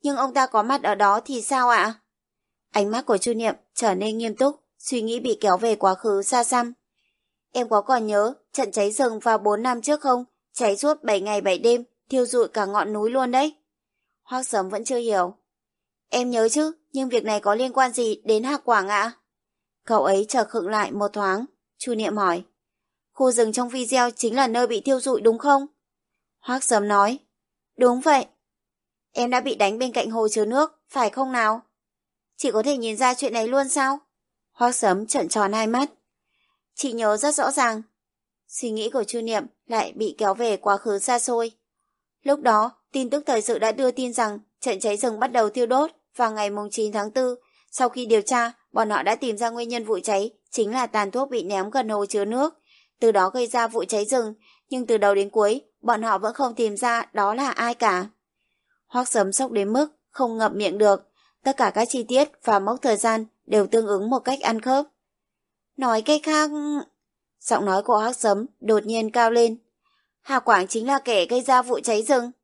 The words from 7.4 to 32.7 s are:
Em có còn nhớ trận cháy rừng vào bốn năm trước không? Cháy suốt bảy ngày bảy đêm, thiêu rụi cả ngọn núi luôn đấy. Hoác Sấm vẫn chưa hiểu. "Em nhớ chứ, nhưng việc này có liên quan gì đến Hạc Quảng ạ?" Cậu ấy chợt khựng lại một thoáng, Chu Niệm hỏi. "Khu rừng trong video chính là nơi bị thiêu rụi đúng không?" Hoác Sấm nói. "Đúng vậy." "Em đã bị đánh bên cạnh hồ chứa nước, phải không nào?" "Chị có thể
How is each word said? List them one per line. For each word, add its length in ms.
Em 120
có 120
còn 260
nhớ 280
trận 200
cháy 200
rừng 260
vào 200
bốn 240
năm 200
trước 180
không? 240
Cháy 240
suốt 280
bảy 160
ngày 200
bảy 180
đêm, 260
thiêu 160
rụi 220
cả 180
ngọn 260
núi 180
luôn 200
đấy. 240
Hoác 260
Sấm 200
vẫn 160
chưa 140
hiểu. 360
"Em 200
nhớ 180
chứ, 240
nhưng 160
việc 160
này 160
có 140
liên 180
quan 200
gì 320
đến 200
Hạc 200
Quảng 240
ạ?" 240
Cậu 180
ấy 240
chợt 160
khựng 240
lại 240
một 200
thoáng, 320
Chu 160
Niệm 220
hỏi. 260
"Khu 180
rừng 220
trong 160
video 420
chính 260
là 100
nơi 200
bị 140
thiêu 200
rụi 200
đúng 180
không?" 280
Hoác 240
Sấm 240
nói. 300
"Đúng 220
vậy." 260
"Em 180
đã 100
bị 140
đánh 240
bên 140
cạnh 180
hồ 180
chứa 160
nước, 440
phải 220
không 220
nào?" 280
"Chị 140
có 120
thể 140